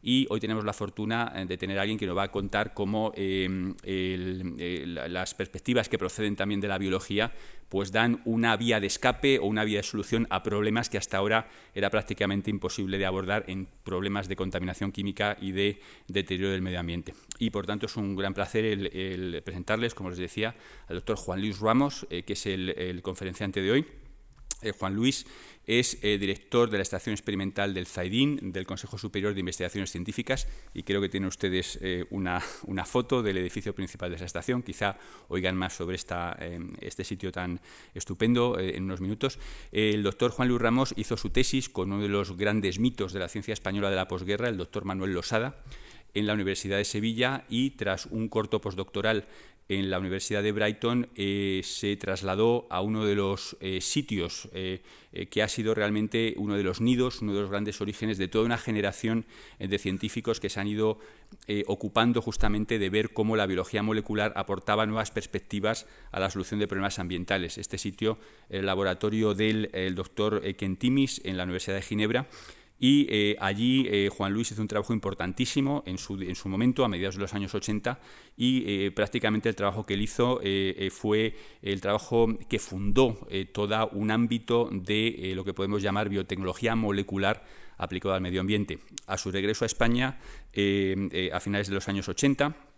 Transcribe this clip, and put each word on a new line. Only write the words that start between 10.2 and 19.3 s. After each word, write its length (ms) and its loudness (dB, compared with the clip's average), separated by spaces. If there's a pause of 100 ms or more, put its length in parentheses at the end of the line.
a 120 0
problemas 480 0
que 80 -2
hasta 180 -4
ahora 320 2 (260)
era 140 2
prácticamente 600 0
imposible 480 -2
de 80 2
abordar 400 0
en 220 -6 (160)
problemas 440 -2
de 80 -4
contaminación 560 -2
química 480 0
y 120 -6
de 280 0 (280)
deterioro 440 0
del 100 0
medio 180 -2
ambiente. 340 -4 (240)
Y, 120 0
por 160 -4
tanto, 200 -4
es 100 -6
un 200 -2
gran 180 -2
placer 300 0
el, 300 0
el 480 -4